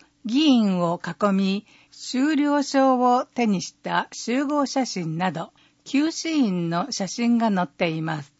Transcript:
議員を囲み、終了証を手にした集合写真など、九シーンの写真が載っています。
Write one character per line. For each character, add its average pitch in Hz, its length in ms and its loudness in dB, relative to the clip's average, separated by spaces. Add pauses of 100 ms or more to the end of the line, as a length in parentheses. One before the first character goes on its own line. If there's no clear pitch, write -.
(260)
議 240 160 0
員 226 380 4
を 170 240 0
囲 196 300 0
み、 196 320 0 (240)
終 285 460 -2
了 285 260 2
証 269 380 2
を 247 260 4
手 240 220 -2
に 196 160 0
し - 120 -14
た 175 360 -4
集 254 340 -4
合 285 220 0
写 269 180 -2
真 160 320 -6
な 180 140 -2
ど、 165 200 -10 (320)
九 302 280 0
シ 320 220 -6
ー 247 200 2
ン 170 160 -2
の 170 220 -2
写 196 160 -6
真 233 320 0
が 220 120 2
載 185 140 0
っ - 20 -10
て 175 220 -2
い 160 140 -4
ま 160 180 -4
す。 - 180 -18